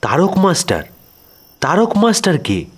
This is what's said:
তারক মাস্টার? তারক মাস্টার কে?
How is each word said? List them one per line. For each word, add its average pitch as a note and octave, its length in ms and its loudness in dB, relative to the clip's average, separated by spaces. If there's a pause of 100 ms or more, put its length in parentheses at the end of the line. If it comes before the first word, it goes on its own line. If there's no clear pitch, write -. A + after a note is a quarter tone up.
তারক F3+ 380 0
মাস্টার? F3+ 440 0 (760)
তারক G3+ 360 0
মাস্টার G3+ 420 2
কে? F#2+ 260 -2 (140)